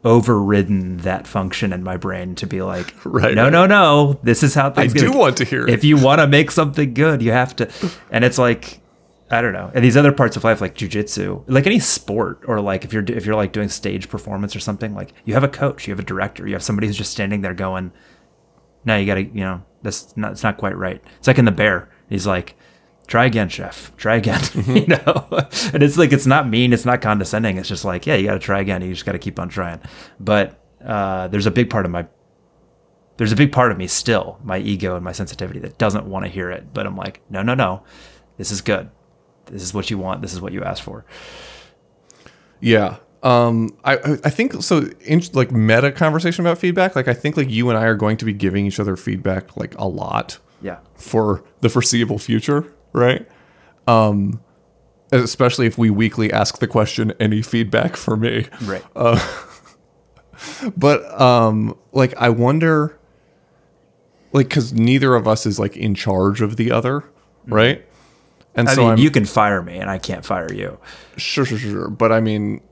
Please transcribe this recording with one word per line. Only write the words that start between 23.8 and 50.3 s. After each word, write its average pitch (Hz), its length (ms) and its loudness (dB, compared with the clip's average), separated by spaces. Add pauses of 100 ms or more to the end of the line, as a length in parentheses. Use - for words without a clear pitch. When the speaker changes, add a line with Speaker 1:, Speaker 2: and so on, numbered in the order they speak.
Speaker 1:
Try 110 200 0
again." 110 240 0
<laughs> - 140 -6
Speaker 2:
Mm-hmm. 127 220 0
Speaker 1:
You - 120 4
know? - 380 0 (460)
And 143 100 4
it's 143 140 4
like, 160 160 6
it's 131 140 2
not 135 220 4
mean, 120 260 4
it's 117 100 -2
not 120 160 0
condescending. 107 560 0
It's 92 120 -8
just 98 160 -6
like, 90 220 -4
"Yeah, 78 100 0
you 95 100 0
gotta 98 120 -2
try 98 220 -2
again. 95 220 -4
You 92 100 -6
just - 140 -10
gotta 95 120 -4
keep - 220 -8
on 90 80 -8
trying." 85 320 -8 (400)
But, 101 400 0 (240)
uh, 98 440 -4
there's 101 180 -2
a 107 40 2
big 113 200 0
part 101 160 -2
of 87 40 -4
my, 87 160 -6 (1120)
there's 113 160 0
a 110 40 2
big 143 160 4
part 123 200 2
of 87 60 -6
me 92 100 -6
still, - 560 -2
my 95 140 -6
ego 98 380 -4
and 87 80 -10
my 92 80 -8
sensitivity, 92 480 -10
that - 180 -14
doesn't 104 280 -2
wanna 95 220 -8
hear 87 220 -8
it. - 240 -14
But 104 120 -6
I'm 98 100 -10
like, 95 340 -12
"No, 98 120 -6
no, 120 120 -2
no. 101 280 -2 (540)
This 98 160 -8
is 95 80 -6
good. 98 300 -4 (560)
This 98 160 -14
is 90 120 -10
what 98 160 -6
you 104 80 -6
want. 95 240 -8
This 90 100 -10
is 90 80 -10
what 92 120 -12
you 98 100 -8
asked 92 200 -8
for." 107 220 -16 (1600)
Speaker 2:
Yeah. 107 360 2 (260)
Um, 117 600 2
I, 139 120 2
I, 147 140 -2 (140)
I 147 60 2
think - 320 -4
so. 160 260 0 (160)
In, 160 180 2 (100)
like, 123 180 2
meta 117 420 4
conversation 165 540 0
about 170 120 0
feedback. 185 380 0
Like, 131 120 0
I 120 60 2
think, 147 220 -4
like, 135 140 0
you 117 200 0
and 110 80 2
I 110 60 0
are 113 100 4
going 107 240 0
to 113 80 -10
be 110 80 -2
giving 101 320 0
each 98 120 -4
other 101 180 -2
feedback, - 600 -6
like, - 220 -10
a 104 80 -6
lot 95 520 -6 (220)